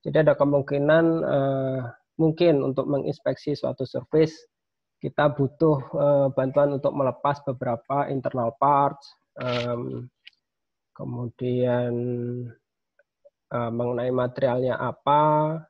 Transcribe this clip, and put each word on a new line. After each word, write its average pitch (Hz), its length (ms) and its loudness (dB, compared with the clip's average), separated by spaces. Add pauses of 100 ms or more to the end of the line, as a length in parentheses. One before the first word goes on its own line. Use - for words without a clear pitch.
Jadi 151 160 -2
ada 151 220 6
kemungkinan, 143 640 2 (220)
eh, 135 540 0 (360)
mungkin 160 480 4
untuk 135 240 -2
menginspeksi 143 640 -4
suatu 131 320 -4
surface, 156 500 0 (640)
kita 147 320 0
butuh, 139 480 2 (160)
eh, 143 400 2
bantuan 139 440 2
untuk 139 160 0
melepas 139 520 -2
beberapa 127 640 -4
internal 123 480 -4
parts, 139 480 2 (320)
em, 120 680 -6 (880)
kemudian, 123 1000 -2 (1600)
eh, 120 220 -4
mengenai 120 400 -2
materialnya 127 640 0
apa 151 760 2 (160)